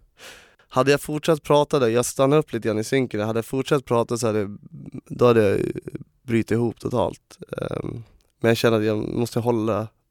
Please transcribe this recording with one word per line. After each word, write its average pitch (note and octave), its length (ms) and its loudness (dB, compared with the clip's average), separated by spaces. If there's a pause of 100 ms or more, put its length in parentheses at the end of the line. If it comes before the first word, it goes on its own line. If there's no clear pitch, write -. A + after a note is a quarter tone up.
(680)
hade C3 220 2
jag C#3+ 100 4
fortsatt D3+ 420 -2
prata D3 360 2
där, B2 100 2
jag A#2+ 160 2
stannar C#3 320 2
upp D3+ 160 0
lite A#2 160 -4
grann G#2+ 100 0
i A2 60 -2
synken, B2 360 -2
hade A2 180 -2
jag A2+ 60 -2
fortsatt C3+ 400 -2
prata A#2 320 0
så A#2 100 -2
hade, G#2 300 -2 (500)
då B2+ 200 2
hade A2+ 240 6
jag G2+ 100 2 (600)
brutit A2+ 280 0
ihop A2+ 300 -2
totalt. - 580 -4 (200)
Ehm, - 440 -8 (380)
men A2+ 80 2
jag A#2 80 4
känner A2+ 220 2
att G#2+ 60 -2
jag G#2+ 120 0
måste A#2 440 -4
hålla A2 480 -2 (220)